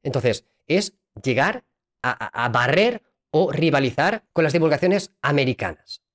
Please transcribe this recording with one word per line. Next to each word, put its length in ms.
Entonces, 420
es 320
llegar 400
a, 80
a, 340
a 60
barrer 520
o 200
rivalizar 760
con 100
las 80
divulgaciones 600
americanas. 800